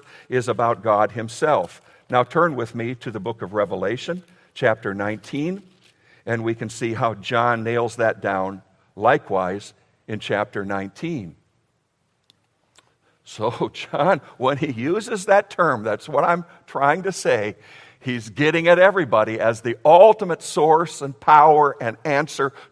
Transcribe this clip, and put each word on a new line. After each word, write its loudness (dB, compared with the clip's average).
is -4
about -2
God 2
himself. -4
Now 2
turn -2
with -8
me -8
to -14
the -10
book -10
of -12
Revelation, -4
chapter -2
nineteen, -6
and -4
we -2
can -10
see -6
how -2
John -2
nails -4
that 0
down -4
likewise -2
in -8
chapter -4
nineteen. -8
So -6
<laughs> -20
John, -2
when 0
he -6
uses -6
that 2
term, 0
that's -4
what 0
I'm 0
trying 0
to -4
say, -2
he's -8
getting 0
at 6
everybody 2
as 0
the -6
ultimate 6
source 0
and -10
power 6
and -4
answer -2